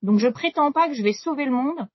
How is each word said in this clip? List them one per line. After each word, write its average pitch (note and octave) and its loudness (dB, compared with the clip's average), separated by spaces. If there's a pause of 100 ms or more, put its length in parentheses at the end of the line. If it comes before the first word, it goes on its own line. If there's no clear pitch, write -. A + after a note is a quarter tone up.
Donc, G#3 4
je A3+ 2
prétends D4 0
pas E4 2
que D4 -6
je A#3 -4
vais G#3 2
sauver D4 -6
le C4+ -2
monde B3+ -2